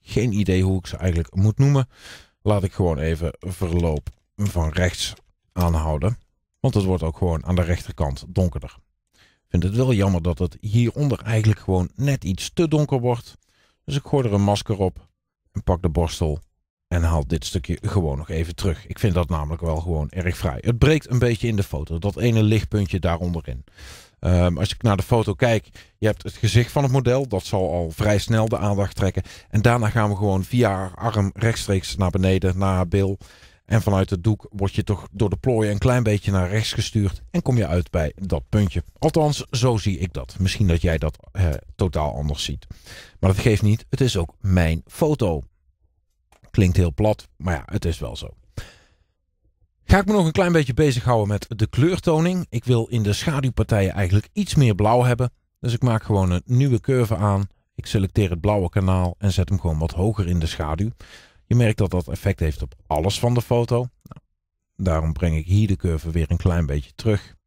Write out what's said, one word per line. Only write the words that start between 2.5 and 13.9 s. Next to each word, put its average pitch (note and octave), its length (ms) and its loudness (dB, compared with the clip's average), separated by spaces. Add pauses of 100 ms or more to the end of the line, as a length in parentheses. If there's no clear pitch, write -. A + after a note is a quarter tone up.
ik G2 100 -4
gewoon E2+ 240 0
even D#2+ 420 -2
verloop E2+ 680 -2 (260)
van F2+ 340 -2
rechts - 440 -2 (380)
aanhouden. E2 680 0 (400)
Want C3 140 0
het G2+ 100 2
wordt F#2 200 0
ook D#2+ 140 -4
gewoon E2 280 -2
aan F2+ 100 0
de F2 60 2
rechterkant D#2+ 680 -4
donkerder. - 500 -4 (360)
Ik - 340 -20 (120)
vind D#2 40 -2
het G2 120 -2
wel B2+ 180 2
jammer G2 280 2
dat E2+ 180 -2
het F2 220 -4
hieronder A#2 600 0
eigenlijk A2 380 2
gewoon F#2 360 0
net - 280 -2
iets - 300 -6
te E3+ 140 2
donker D3 320 0
wordt. A#2+ 380 -4 (460)
Dus C#3 120 -6